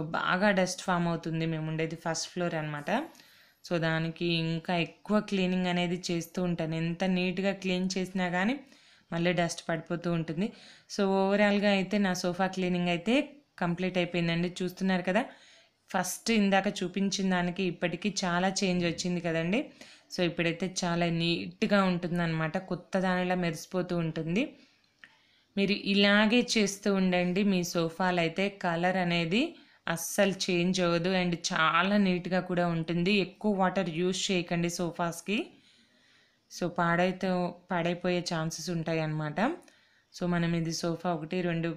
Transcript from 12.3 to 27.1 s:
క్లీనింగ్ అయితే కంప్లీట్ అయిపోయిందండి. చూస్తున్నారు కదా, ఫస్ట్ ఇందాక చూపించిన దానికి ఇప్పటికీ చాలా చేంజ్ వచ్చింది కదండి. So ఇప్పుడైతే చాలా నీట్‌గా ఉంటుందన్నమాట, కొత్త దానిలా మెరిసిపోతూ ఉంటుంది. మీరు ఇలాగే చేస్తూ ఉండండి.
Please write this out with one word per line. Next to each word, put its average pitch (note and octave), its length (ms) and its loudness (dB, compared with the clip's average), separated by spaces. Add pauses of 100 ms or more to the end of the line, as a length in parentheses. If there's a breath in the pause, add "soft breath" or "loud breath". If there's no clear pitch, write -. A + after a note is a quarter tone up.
క్లీనింగ్ F3+ 380 0
అయితే F3 200 0 (480)
కంప్లీట్ F3+ 380 0
అయిపోయిందండి. E3+ 480 0 (120)
చూస్తున్నారు F#3 480 0
కదా, G3 140 2 (680 loud breath)
ఫస్ట్ F#3 400 -2 (100)
ఇందాక G3 280 4 (100)
చూపించిన F#3+ 480 0 (100)
దానికి F3 260 -2 (100)
ఇప్పటికీ F3+ 360 -4 (140)
చాలా F3+ 260 2 (120)
చేంజ్ F3+ 300 2
వచ్చింది F3 360 -2
కదండి. E3+ 340 0 (520 loud breath)
So - 160 -6
ఇప్పుడైతే E3+ 380 -2 (160)
చాలా E3+ 240 0 (140)
నీట్‌గా F#3 580 0 (120)
ఉంటుందన్నమాట, E3 640 0 (140)
కొత్త - 340 -4
దానిలా F3+ 400 2
మెరిసిపోతూ F3+ 500 -4 (100)
ఉంటుంది. E3 380 -2 (1120 loud breath)
మీరు G3 180 2 (180)
ఇలాగే G3+ 480 6 (140)
చేస్తూ G#3 340 0 (120)
ఉండండి. F3+ 420 2 (100)